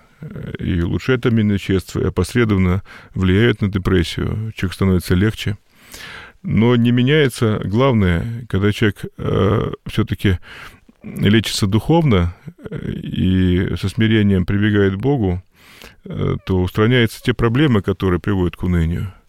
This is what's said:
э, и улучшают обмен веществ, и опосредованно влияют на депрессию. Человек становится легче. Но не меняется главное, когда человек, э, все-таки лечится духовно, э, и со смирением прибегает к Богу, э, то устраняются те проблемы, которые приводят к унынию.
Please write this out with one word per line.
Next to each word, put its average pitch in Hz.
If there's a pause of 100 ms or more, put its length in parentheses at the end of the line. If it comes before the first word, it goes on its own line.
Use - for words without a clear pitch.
(220)
э, -
и 87
улучшают 120
обмен 110
веществ, 98
и -
опосредованно 95 (320)
влияют 101
на 107
депрессию. 92
Человек 90
становится 92
легче. 104 (840)
Но 120
не 120
меняется 123
главное, 113
когда 101
человек, - (120)
э, - (140)
все-таки - (640)
лечится -
духовно, 107 (340)
э, -
и 92
со 101
смирением 104
прибегает 101
к 95
Богу, 101 (600)
э, 98 (100)
то 92
устраняются 113
те 123
проблемы, 120
которые 92
приводят 92
к -
унынию. 87 (160)